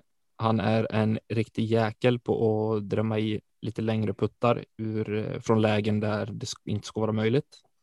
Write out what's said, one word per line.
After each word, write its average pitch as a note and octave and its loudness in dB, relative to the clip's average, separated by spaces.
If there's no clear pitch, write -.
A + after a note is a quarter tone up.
han A2+ 0
är A2 2
en A2 0
riktig A2+ -4
jäkel A2+ 2
på A2 0
att G#2 -4
drämma G#2+ 0
i G#2+ -2
lite A2+ -6
längre A2 0
puttar - 0
ur, G#2+ -4
eh, - -4
från A2+ 2
lägen G#2+ 2
där G#2+ -2
det G#2+ -8
sk-, - -10
inte G#2 -4
ska - -6
vara A2 0
möjligt. A2 0